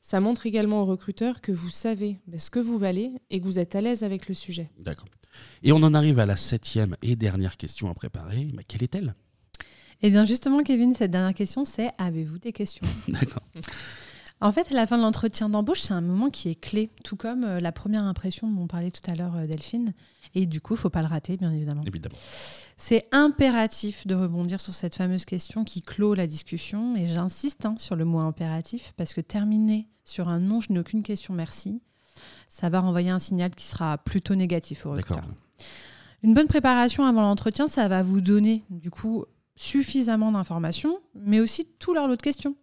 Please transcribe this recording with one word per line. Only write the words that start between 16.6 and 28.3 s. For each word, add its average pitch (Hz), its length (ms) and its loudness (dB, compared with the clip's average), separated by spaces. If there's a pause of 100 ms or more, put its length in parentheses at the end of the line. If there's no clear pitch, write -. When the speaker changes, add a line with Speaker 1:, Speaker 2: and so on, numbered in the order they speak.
Speaker 3:
tout - 120 -10
comme, 240 280 -4
euh, 185 140 -2
la 170 140 -2
première 208 320 -2
impression 190 460 -4
dont 180 160 -2
parlait 170 240 -4
tout - 200 -10
à 175 40 -2
l'heure, 175 220 -4
euh, 160 100 -4
Delphine. 202 460 -4 (420)
Et 185 120 2
du 156 140 -4
coup, - 160 -4
faut 170 140 -2
pas 175 120 -2
le 160 60 0
rater, 160 280 -4
bien 185 160 0
évidemment. 147 340 -2
Speaker 2:
Évidemment. - 300 -8 (600)
Speaker 3:
C'est 220 360 2
impératif 262 920 2
de 190 80 0
rebondir 175 460 0
sur 190 140 -10
cette 170 200 -6
fameuse 185 300 -2
question 208 400 -4
qui - 180 -10
clôt 208 320 0
la 185 120 0
discussion. 202 720 -6
Et 175 120 0
j'insiste, 180 580 -4
hein, 220 120 0
sur - 180 -6
le 160 80 0
mot 165 160 2
impératif, 160 760 -6